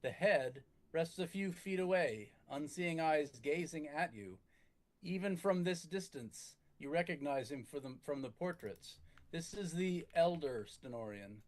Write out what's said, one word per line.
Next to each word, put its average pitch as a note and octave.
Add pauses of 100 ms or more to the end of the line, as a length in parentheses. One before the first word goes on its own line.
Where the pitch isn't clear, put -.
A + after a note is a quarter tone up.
The C3
head C3+ (300)
rests E3
a F#3
few F#3+
feet F#3
away, E3+ (200)
unseeing D#3+
eyes D3+
gazing D3+
at D#3
you. G2 (640)
Even F#3
from F3+
this F3
distance, D#3+ (240)
you C#3
recognize C#3+
him C#3
for C#3+
the, C3 (100)
from C#3
the C3
portraits. A#2+ (340)
This E3
is G3+
the F3
Elder D#3+
Stenorian. G#2+